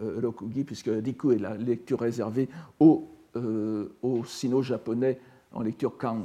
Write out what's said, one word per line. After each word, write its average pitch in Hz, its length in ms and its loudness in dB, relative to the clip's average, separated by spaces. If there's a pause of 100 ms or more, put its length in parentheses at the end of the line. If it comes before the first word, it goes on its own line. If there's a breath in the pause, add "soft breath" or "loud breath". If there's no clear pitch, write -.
euh, 107 200 -4
rokugi, 120 420 -4
puisque 117 260 -6 (140)
riku 127 280 2
est 117 60 6
la 101 180 -4
lecture 117 440 -2
réservée 117 480 -2 (320 loud breath)
aux, 156 280 8 (280)
euh, 110 540 -2 (100)
aux 123 240 0
sino-japonais 127 960 0 (320 loud breath)
en - 100 -8
lecture 113 360 -4
kan, 113 260 -4